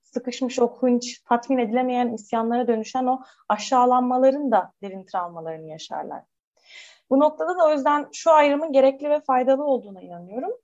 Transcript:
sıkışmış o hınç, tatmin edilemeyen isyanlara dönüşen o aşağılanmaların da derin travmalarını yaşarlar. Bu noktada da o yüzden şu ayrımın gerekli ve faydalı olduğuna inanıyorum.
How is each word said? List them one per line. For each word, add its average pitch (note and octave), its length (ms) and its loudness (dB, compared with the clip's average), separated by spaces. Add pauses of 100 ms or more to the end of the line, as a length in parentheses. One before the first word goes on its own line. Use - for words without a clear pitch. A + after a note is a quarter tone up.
sıkışmış B3 560 -8
o A#3+ 220 0
hınç, B3 480 0
tatmin A#3+ 300 0
edilemeyen B3 540 -2
isyanlara A#3 560 -2
dönüşen A#3+ 380 -2
o C4 160 -2 (260)
aşağılanmaların B3+ 1040 2
da F#3+ 200 0 (100)
derin F#3+ 220 -14
travmalarını E3 640 -8
yaşarlar. D#3 540 -12 (880)
Bu C4+ 100 4
noktada D#4 380 0
da E4+ 60 4
o D4+ 80 4
yüzden D4 400 0
şu - 180 0
ayrımın D4 420 4
gerekli C4+ 380 2
ve D4 100 0
faydalı C4+ 440 0
olduğuna G3+ 360 -4
inanıyorum. F3+ 520 -12 (120)